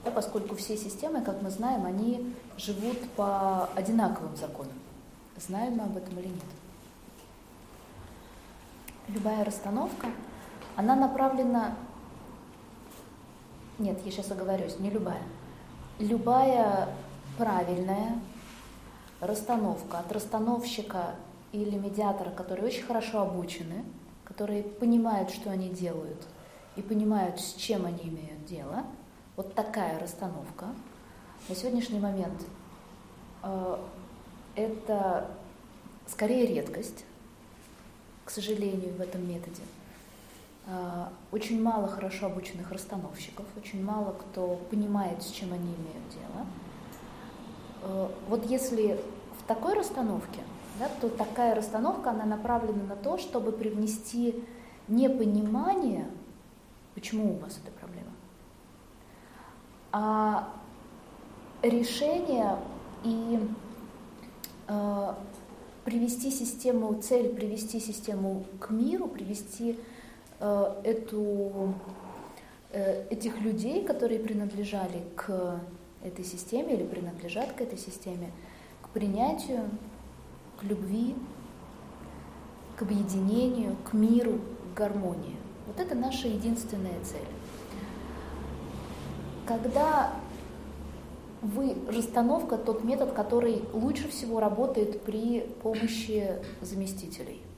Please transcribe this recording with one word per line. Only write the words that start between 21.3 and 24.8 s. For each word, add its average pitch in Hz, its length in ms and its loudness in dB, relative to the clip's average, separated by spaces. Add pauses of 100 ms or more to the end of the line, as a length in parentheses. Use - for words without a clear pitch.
или 208 260 0
медиатора, 196 520 2
которые 185 380 -2
очень - 160 0
хорошо 226 380 0
обучены, 180 640 -2 (400)
которые 208 400 -2
понимают, 226 680 4